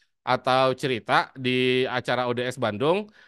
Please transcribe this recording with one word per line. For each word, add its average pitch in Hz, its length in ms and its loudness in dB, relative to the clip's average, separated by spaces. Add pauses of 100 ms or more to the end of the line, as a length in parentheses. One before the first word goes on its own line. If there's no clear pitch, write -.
(220)
atau 127 560 2
cerita 131 560 -2
di 127 560 0
acara 123 400 -2
O 120 80 -2
D 123 80 -4
S 123 160 -6
Bandung. 143 480 0 (180)